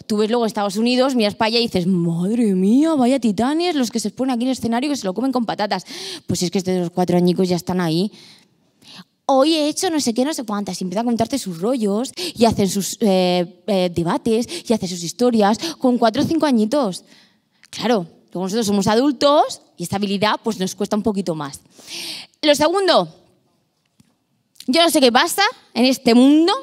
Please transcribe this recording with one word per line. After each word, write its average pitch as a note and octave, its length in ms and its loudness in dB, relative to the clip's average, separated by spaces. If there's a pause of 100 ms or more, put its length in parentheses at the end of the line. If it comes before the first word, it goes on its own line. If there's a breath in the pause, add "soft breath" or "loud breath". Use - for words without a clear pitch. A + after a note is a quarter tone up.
tú G#3+ 80 -2
ves G#3+ 140 0
luego A#3 160 0
Estados G3+ 300 -4
Unidos, B3 380 2
miras G#3 220 0
para A3+ 100 0
allá A3+ 140 0
y A#3 80 0
dices, F3+ 180 -2
"Madre F#3 720 0
mía, B3+ 380 2
vaya C4 260 2
titanes C#4 560 0
los B3 120 0
que A3+ 120 -6
se G#3 100 -4
ponen C4 240 -4
aquí A#3 80 -4
en B3+ 60 -2
el C4+ 40 0
escenario B3 380 -2
que C#4+ 60 -2
se A3+ 80 -10
lo F#3 100 -4
comen B3+ 160 -2
con A#3+ 160 -2
patatas". F#3+ 380 -4 (420 loud breath)
Pues - 160 -2
es F3 80 -2
que G3+ 80 -2
estos F3+ 320 -2
cuatro F3 260 0
añicos F3+ 320 2
ya F3+ 60 0
están F3+ 260 -4
ahí. F3 300 -2 (1160 loud breath)
"Hoy C#4 280 4
he D4+ 140 0
hecho F4+ 220 -4
no D#4 100 0
sé B3 120 -2
qué, B3 120 0
no D#4 100 -4
sé C#4+ 80 -8
cuántas", G3+ 380 -6
y G3 40 -6
empiezan F#3+ 220 -4
a B3 40 0
contarte A3+ 280 -2
sus E3+ 220 -8
rollos, G#3+ 500 -2 (240 loud breath)
y A#3 120 4
hacen G#3 220 2
sus, F#3 320 -4
eh, F3+ 680 0
eh, F#3 260 0
debates, A3 540 -2 (200 loud breath)
y - 40 0
hacen G3+ 160 0
sus E3+ 160 -10
historias, A3 540 2 (200 loud breath)
con B3 200 2
cuatro A#3 240 2
o - 40 0
cinco D#4+ 180 0
añitos. A3+ 600 0 (680 soft breath)
Claro, G3+ 380 -2 (240)
luego F3+ 140 -6
nosotros G#3 200 -2
somos G3+ 220 0
adultos, C#4+ 720 2 (140)
y F3 80 -8
esta G3 120 -4
habilidad, G3+ 460 -2
pues, A3 160 -4
nos F#3 160 -4
cuesta G#3 220 -4
un G#3 80 -4
poquito F#3+ 320 -4
más. D3 240 -10 (840 loud breath)
Lo D4 140 4
segundo, D#4+ 520 2 (1600)
yo E4 160 2
no E4+ 80 4
sé D#4 100 2
qué B3+ 120 6
pasa D#4+ 300 2 (320)
en A#3 100 2
este B3+ 300 2
mundo, D4 380 6 (100)